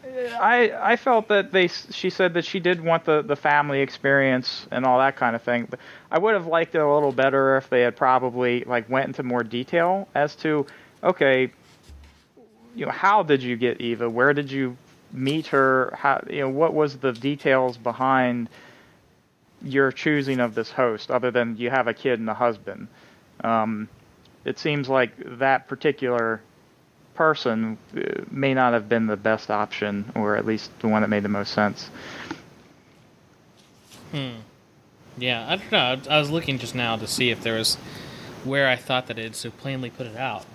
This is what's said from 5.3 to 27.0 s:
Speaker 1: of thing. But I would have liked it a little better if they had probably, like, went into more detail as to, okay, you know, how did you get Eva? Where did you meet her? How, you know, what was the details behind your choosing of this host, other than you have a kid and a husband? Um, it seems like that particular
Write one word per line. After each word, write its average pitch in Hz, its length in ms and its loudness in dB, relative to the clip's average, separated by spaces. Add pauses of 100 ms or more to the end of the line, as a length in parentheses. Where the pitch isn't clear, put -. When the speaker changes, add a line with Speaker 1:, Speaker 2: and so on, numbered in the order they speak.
Speaker 1:
of 117 60 -8
thing. 120 280 -2
But 127 80 -10 (320)
I - 80 0
would 214 160 2
have 175 120 -2
liked 165 280 0
it 170 60 2
a 147 120 4
little 147 200 2
better 135 440 4
if 131 140 -2
they 123 120 4
had 120 140 2
probably, 123 680 2
like, 117 260 -4
went 131 160 0
into 135 160 -8
more 123 200 -2
detail 170 720 -2
as 147 220 0
to, 151 300 -2 (360)
okay, 131 480 2 (1200)
you 143 100 -8
know, - 80 -4
how 202 300 4
did 143 200 4
you 123 140 -4
get 120 240 0
Eva? 117 300 -2
Where 127 240 4
did 139 160 -4
you 131 260 -4 (360)
meet 139 360 -2
her? 131 480 4
How, - 320 0
you - 120 -6
know, 135 100 -2
what 156 240 2
was 151 240 0
the 131 140 0
details 131 680 0
behind 123 680 0 (1120)
your 135 300 2
choosing 139 480 -2
of 117 140 0
this 113 160 -4
host, 117 400 -2
other 123 200 0
than 117 260 0
you 120 140 -4
have 127 180 2
a 113 60 -2
kid 123 260 -2
and 113 80 -4
a 107 60 -4
husband? 107 540 -4 (560)
Um, 110 440 0 (560)
it - 140 -4
seems 147 300 -4
like 127 240 2 (260)
that 135 300 0
particular 123 760 -2 (720)